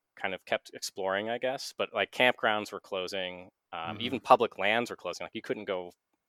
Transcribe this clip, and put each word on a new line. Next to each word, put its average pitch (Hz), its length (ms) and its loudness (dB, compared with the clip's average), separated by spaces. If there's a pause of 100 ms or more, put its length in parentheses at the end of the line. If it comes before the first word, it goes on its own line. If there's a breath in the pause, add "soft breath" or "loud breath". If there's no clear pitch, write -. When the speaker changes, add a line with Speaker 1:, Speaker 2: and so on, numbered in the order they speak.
(140)
Speaker 1:
kind 98 180 -4
of 92 140 -8
kept - 260 -2
exploring, 98 560 -2
I 117 80 -2
guess. 127 400 -4
But, 101 160 -4
like, 104 200 0
campgrounds 110 600 4
were 98 80 -8
closing. 92 720 -6 (220)
Um, 85 240 -6
Speaker 2:
Mm-hmm. 98 40 -8
Speaker 1:
even 123 200 -4
public 117 380 6
lands 110 320 2
were 95 60 -10
closing. 87 280 -8
Like, - 100 -12
you 110 80 -10
couldn't 110 240 -6
go 90 260 -4 (360)